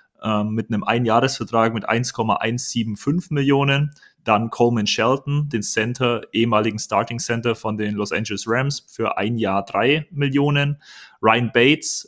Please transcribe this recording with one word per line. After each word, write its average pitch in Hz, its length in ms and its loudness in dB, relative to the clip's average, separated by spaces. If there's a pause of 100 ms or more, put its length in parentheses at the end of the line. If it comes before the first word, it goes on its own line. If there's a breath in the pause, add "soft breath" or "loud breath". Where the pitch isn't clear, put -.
(220 soft breath)
ähm, 107 280 -2
mit 110 180 -4
einem 107 160 -2
Einjahresvertrag 113 880 2
mit 110 160 -6
eins 120 240 0
Komma 110 240 0
eins 117 320 -4
sieben 113 280 -4
fünf 170 340 -2
Millionen. 139 640 2 (280 soft breath)
Dann 110 280 2
Coleman 120 360 2
Shelton, 139 640 0
den 117 140 -2
Center, 120 720 -2
ehemaligen 110 460 2
Starting 113 400 -2
Center 117 360 -2
von 110 240 -6
den 104 160 -2
Los 101 180 -4
Angeles 101 340 -4
Rams, 131 400 -2
für - 300 -4
ein 113 220 -2
Jahr 98 260 0
drei 135 460 0
Millionen. 143 720 0 (400 soft breath)
Ryan 113 320 4
Bates, 139 540 2